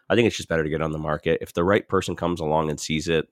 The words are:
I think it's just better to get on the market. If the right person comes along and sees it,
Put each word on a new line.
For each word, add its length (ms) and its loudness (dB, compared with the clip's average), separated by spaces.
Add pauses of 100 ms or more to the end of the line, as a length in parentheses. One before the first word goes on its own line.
(100)
I 40 2
think 120 4
it's 100 0
just 120 -10
better 160 2
to 60 -2
get 120 -2
on 100 -2
the 60 -6
market. 420 0
If 140 -12
the 100 2
right 240 2
person 280 0
comes 240 -2
along 300 0
and 100 -4
sees 280 -4
it, 240 2